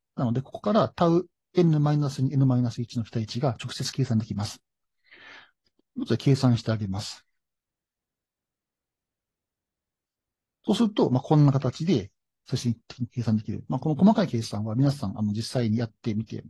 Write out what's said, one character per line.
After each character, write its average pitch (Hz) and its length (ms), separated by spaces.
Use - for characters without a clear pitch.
な 143 100
の 117 80
で、 131 80
こ - 120
こ - 80
か 208 120
ら 185 160
タ - 180
ウ 170 200
N 165 260
マ 147 140
イ 147 40
ナ 147 120
ス 139 120
二、 135 120
N 135 120
マ 127 140
イ - 20
ナ 120 100
ス - 100
一 - 140
の 117 80
期 - 100
待 110 140
値 120 120
が 127 220
直 123 120
接 - 180
計 135 140
算 113 140
で 110 60
き - 100
ま 101 100
す。 - 140
と - 40
い - 0
う - 40
こ - 40
と - 100
で、 - 80
計 139 120
算 123 220
し 110 60
て 113 80
あ 110 60
げ 104 100
ま 95 140
す。 - 240
そ 214 80
う - 20
す 233 80
る 214 100
と、 - 160
ま 127 100
あ、 - 20
こ - 140
ん 147 100
な 139 60
形 135 340
で、 123 260
最 127 140
終 120 160
的 - 120
に 123 80
計 - 140
算 110 160
で 110 60
き - 80
る。 98 160
ま 139 100
あ、 - 20
こ 156 100
の 151 60
細 202 180
か 220 100
い 160 40
計 117 140
算 110 240
は 110 100
皆 139 160
さ 139 160
ん、 98 100
あ 107 40
の、 104 100
実 110 220
際 120 160
に 110 80
や 120 80
っ - 40
て - 240
み 110 120
て - 240